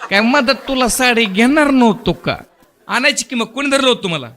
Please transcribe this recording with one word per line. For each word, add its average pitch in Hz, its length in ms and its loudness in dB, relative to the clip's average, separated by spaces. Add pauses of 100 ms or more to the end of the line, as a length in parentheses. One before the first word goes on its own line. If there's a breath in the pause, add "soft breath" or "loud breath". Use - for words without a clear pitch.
काय 202 120 2
मदत 262 320 2 (140)
तुला 254 200 0
साडी 233 380 0
घेणार 247 420 2
नव्हतो 233 460 2
का? - 220 -6 (520)
आणायची 247 420 0
की 262 60 -6
मग, 226 100 -2
कोणी 262 240 -6
धरलं 269 180 2
होतं 247 160 0
तुम्हाला? 156 340 -6